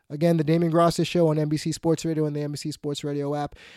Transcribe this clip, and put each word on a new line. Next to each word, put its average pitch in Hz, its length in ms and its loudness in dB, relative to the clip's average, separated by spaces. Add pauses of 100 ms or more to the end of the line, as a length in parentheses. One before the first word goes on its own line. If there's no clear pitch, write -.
(100)
Again, 165 280 2
the 156 60 2
Damien 165 260 2
Grassi 170 340 4
Show 170 240 2
on 151 100 2
N 151 100 0
B 151 80 -2
C 165 140 -4
Sports 160 340 -2
Radio 156 200 -2
and 151 100 -4
the 147 60 -4
N 147 120 -6
B 147 40 -8
C 151 140 -8
Sports 143 340 -8
Radio 143 300 -4
app. 147 220 -8 (200)